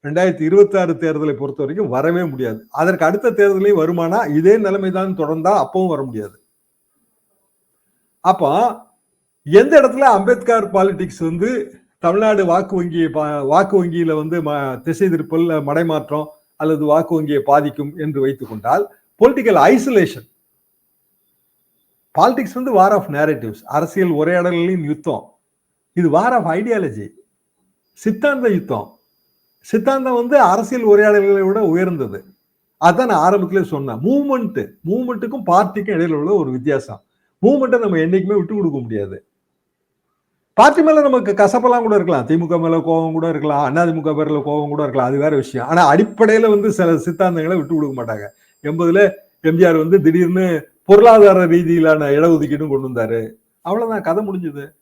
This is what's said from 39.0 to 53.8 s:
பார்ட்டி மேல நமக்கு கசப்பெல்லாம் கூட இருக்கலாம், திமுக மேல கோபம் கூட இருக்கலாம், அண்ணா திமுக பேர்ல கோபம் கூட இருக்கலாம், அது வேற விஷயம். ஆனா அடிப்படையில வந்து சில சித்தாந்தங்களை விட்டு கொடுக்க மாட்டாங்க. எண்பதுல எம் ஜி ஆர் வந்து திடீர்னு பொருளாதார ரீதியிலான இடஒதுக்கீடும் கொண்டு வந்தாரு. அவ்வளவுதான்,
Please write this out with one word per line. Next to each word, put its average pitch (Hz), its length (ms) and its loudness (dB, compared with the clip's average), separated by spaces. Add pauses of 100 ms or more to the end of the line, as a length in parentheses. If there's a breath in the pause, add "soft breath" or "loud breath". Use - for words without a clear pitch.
பார்ட்டி 294 280 6
மேல 311 200 4
நமக்கு 240 340 0
கசப்பெல்லாம் 233 460 2
கூட 214 120 2
இருக்கலாம், 160 300 0
திமுக 165 360 0
மேல 165 240 0
கோபம் 160 280 -2
கூட 160 180 -2
இருக்கலாம், 147 340 -2
அண்ணா 165 200 0
திமுக 156 300 -4
பேர்ல 151 300 -2
கோபம் 147 260 -4
கூட 151 100 -4
இருக்கலாம், 127 260 -2
அது 139 140 -2
வேற 156 180 0
விஷயம். 127 280 -8
ஆனா 170 220 4
அடிப்படையில 214 600 2
வந்து 208 240 0
சில 170 180 2 (100)
சித்தாந்தங்களை 175 520 -2
விட்டு 151 180 -4
கொடுக்க 143 240 -4
மாட்டாங்க. 107 280 -10 (360)
எண்பதுல 170 380 0 (480)
எம் 170 100 0
ஜி 185 100 8
ஆர் 160 140 2
வந்து 180 220 4
திடீர்னு 180 400 2 (440)
பொருளாதார 208 640 8
ரீதியிலான 160 640 2
இடஒதுக்கீடும் 151 560 0
கொண்டு 135 160 -4
வந்தாரு. 113 320 -4 (420)
அவ்வளவுதான், 214 440 -4